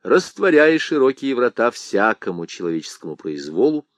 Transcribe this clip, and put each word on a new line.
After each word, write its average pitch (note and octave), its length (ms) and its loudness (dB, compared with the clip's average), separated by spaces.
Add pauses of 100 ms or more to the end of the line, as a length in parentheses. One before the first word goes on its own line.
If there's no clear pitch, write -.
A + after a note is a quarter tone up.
растворяя D#3+ 760 2
широкие C3+ 560 0
врата A#2+ 360 0
всякому G2+ 760 -2
человеческому E2 720 -8
произволу D#2+ 680 -2 (120)